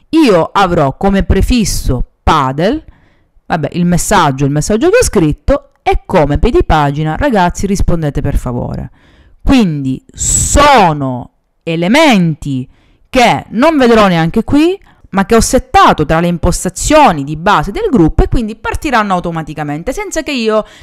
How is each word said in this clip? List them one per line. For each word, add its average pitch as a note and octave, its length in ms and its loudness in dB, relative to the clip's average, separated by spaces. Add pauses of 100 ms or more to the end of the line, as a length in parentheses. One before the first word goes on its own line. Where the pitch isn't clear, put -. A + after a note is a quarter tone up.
(100)
io A3+ 420 2
avrò E3+ 440 0
come G3 260 0
prefisso F#3 840 0 (160)
padel, D#3+ 640 -2 (640)
vabbè, E3 260 -4
il F3 140 -2
messaggio, E3 580 0
il C3+ 60 0
messaggio G#3+ 400 0
che A4+ 80 2
ho B4 60 2
scritto, - 680 -2 (100)
e G4 240 -2
come D3 340 0
piedi B3 260 2
pagina, D#3 520 0
"Ragazzi, G3 500 0
rispondete E3 540 0
per C3+ 160 -2
favore". B2 540 -6 (520)
Quindi D3+ 720 0
sono D#3+ 1160 0 (320)
elementi E3+ 1040 0 (420)
che G#3+ 400 2
non D4+ 280 2
vedrò A#3 280 4
neanche E3+ 380 0
qui, E4 340 2 (320)
ma G3 140 -2
che A3+ 100 0
ho A3+ 60 6
settato B3+ 640 2
tra D#3+ 160 0
le F3 60 0
impostazioni F3+ 1000 0
di D3+ 120 -8
base E3+ 340 0
del G4+ 200 -6
gruppo E3+ 320 2
e - 60 0
quindi A3 260 -4
partiranno A3 600 -4
automaticamente D#3+ 800 -8
senza F#4+ 280 -8
che D4+ 100 -8
io A3 300 -2 (200)